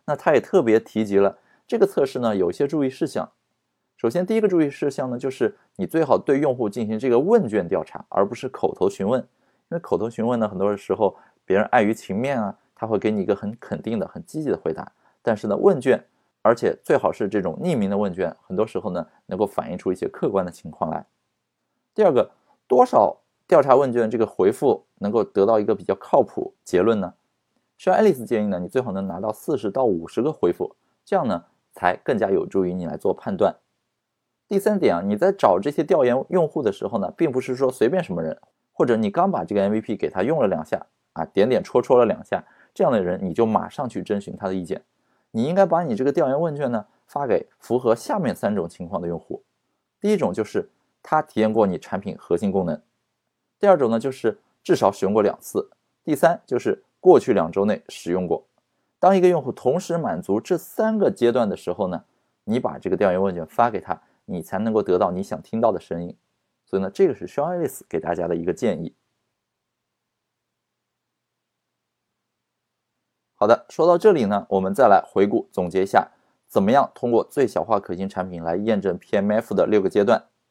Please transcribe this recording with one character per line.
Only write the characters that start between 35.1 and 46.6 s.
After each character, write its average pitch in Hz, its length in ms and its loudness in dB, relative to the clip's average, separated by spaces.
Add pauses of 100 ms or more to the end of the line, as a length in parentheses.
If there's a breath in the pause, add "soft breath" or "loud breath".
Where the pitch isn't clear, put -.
在 180 160 2
找 107 280 2
这 127 120 -4
些 - 120 -2
调 156 220 2
研 123 240 0
用 175 180 2
户 156 140 -6
的 107 100 0
时 - 160 -8
候 107 120 -4
呢， 92 180 -6
并 160 140 0
不 127 100 -2
是 127 140 -6
说 127 160 0
随 113 180 2
便 175 140 -2
什 92 100 -8
么 85 80 -6
人， 80 180 -8 (320)
或 165 140 0
者 120 100 2
你 110 140 0
刚 180 220 0
把 113 120 -4
这 101 120 -4
个 101 60 2
M 101 100 0
V 107 100 -2
P 107 140 -6
给 80 140 -4
他 92 120 -4
用 147 180 0
了 113 80 2
两 80 160 -2
下 - 220 -8 (280)
啊， 80 120 -8
点 101 240 2
点 101 140 0
戳 - 180 0
戳 123 160 4
了 120 80 6
两 80 180 -4
下， 92 200 -6 (300 soft breath)
这 202 100 -2
样 151 80 2
的 107 100 2
人 90 220 -2
你 90 100 -4
就 113 120 2
马 101 220 -2
上 131 220 -8
去 90 140 -8
征 101 180 -4
询 101 140 -14
他 98 120 -8
的 95 60 -4
意 92 100 -4
见。 78 200 -10 (480)
你 113 120 -2
应 165 120 -2
该 196 100 6
把 165 180 0
你 127 120 -4
这 127 80 -2
个 143 80 2
调 151 160 2
研 139 120 0
问 160 160 -2
卷 139 160 -4